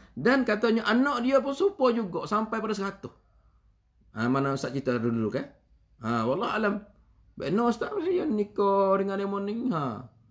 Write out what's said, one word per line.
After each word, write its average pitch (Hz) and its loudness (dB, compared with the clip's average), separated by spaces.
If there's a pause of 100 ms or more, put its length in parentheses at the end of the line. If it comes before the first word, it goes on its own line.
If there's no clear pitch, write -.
(140)
Dan 247 2
katanya 226 2
anak 247 2
dia 269 4
pun 277 -4
serupa 392 2
juga 214 -4
sampai 220 -2
pada 208 -2
seratus. 196 -6 (1040)
Ha, 113 -2
mana 135 0
Ustaz 131 -4
cerita 127 -2
dulu-dulu 113 0
kan? 143 -4 (580)
Ha, 113 0
wallah - -2
alam. 208 0 (600)
Baik, - -6
no, 240 4
Ustaz, - -6
mesti 359 0
yang 302 0
nikah 196 2
dengan 196 -2
dia 196 -2
morning. 202 -2
Ha. 131 -4 (260)